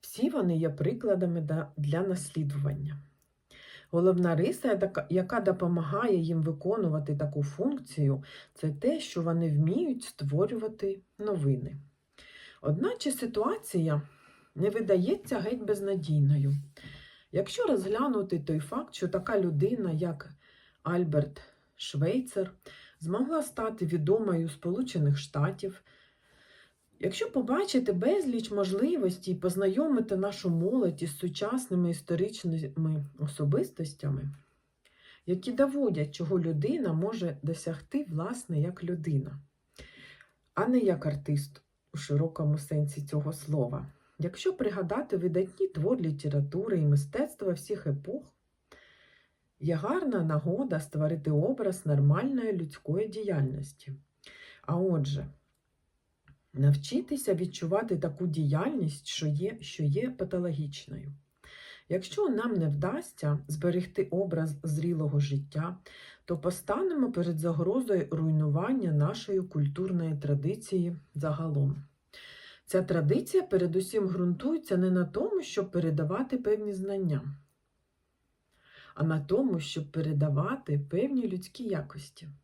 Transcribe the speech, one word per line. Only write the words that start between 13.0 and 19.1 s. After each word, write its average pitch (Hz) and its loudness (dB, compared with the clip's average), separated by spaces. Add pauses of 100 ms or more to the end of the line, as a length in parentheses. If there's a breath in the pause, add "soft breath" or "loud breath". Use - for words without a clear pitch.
ситуація 208 0 (540 loud breath)
не 180 2
видається 214 2
геть 220 -4
безнадійною. 151 2 (800 loud breath)
Якщо 440 0
розглянути 214 0
той 156 -2
факт, - -8
що 185 -4
така 196 0